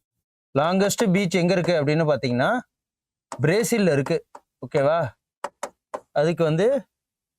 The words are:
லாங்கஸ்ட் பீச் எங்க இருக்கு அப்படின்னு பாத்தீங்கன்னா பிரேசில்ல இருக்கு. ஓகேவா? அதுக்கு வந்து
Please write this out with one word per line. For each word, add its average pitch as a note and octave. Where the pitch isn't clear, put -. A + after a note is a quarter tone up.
லாங்கஸ்ட் F#3+
பீச் G3
எங்க F3
இருக்கு F3+
அப்படின்னு D3+
பாத்தீங்கன்னா C#3
பிரேசில்ல F#3+
இருக்கு. C#3+
ஓகேவா? C#3+
அதுக்கு D#3+
வந்து F#3+